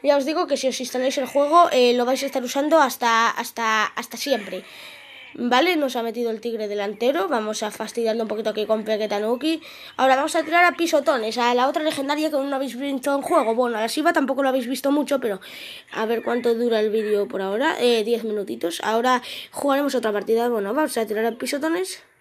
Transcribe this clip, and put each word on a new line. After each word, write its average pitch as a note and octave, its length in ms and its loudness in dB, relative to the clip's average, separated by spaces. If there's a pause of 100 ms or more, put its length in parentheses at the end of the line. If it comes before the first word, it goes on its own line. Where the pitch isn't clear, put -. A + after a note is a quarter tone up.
ya C#4+ 160 4
os C4+ 80 0
digo D#4+ 220 0
que C#4 100 0
si C4 100 -2
os B3 120 -2
instaláis B3+ 400 -2
el B3 80 -4
juego, D4+ 440 6
eh, B3 220 4
lo B3 120 2
vais C4 180 0
a - 20 -4
estar C4+ 180 -4
usando C#4+ 360 2
hasta, A#3 500 2
hasta, A3 560 -2
hasta - 320 -10
siempre. F#3+ 480 -4 (680)
Vale, B3+ 440 2
nos C4+ 180 0
ha A#3 80 -2
metido A#3 260 -4
el A3 120 -6
tigre A3 260 -6
delantero, A3 640 -2
vamos A3 340 -2
a G#3 80 -4
fastidiarle A3+ 500 -4
un A3 60 -2
poquito A3 220 -4
aquí G#3+ 160 -4
con A3 180 0
Peque G#3+ 240 -2
Tanuki. A#3+ 540 -2 (340)
Ahora C4 220 4
vamos D4+ 180 -2
a D#4+ 80 2
tirar E4+ 220 4
a F4 100 4
pisotones, C#4+ 600 0
a A#3+ 160 2
la B3 160 4
otra D#4 140 -2
legendaria D4+ 460 0
que D4 60 -2
aún C#4 140 0
no C#4 80 -2
habéis C4 180 -4
visto C#4 400 -2
en C#4 60 -2
juego. C4+ 340 2
Bueno, A#3+ 220 0
a G#3+ 40 -2
la A3+ 60 0
Shiva D4+ 240 2
tampoco C#4 320 0
lo C4+ 60 4
habéis B3+ 180 0
visto C4 240 -2
mucho, C#4+ 300 2
pero G3+ 180 -4 (540)
a G#3+ 120 -2
ver A3+ 160 -2
cuánto A#3 320 0
dura A3+ 280 2
el G#3+ 80 0
vídeo G#3 400 0
por F#3+ 120 -4
ahora. G#3+ 380 0
Eh, A#3+ 240 2
diez A3+ 220 -2
minutitos. G#3 580 -4
Ahora A#3+ 380 2 (300)
jugaremos C#4 440 0
otra A3+ 160 0
partida. A3+ 380 0
Bueno, G#3 240 -2
vamos D4 240 0
a A3+ 80 0
tirar G#3+ 180 -2
a A#3 80 0
pisotones. D4 720 -4 (180)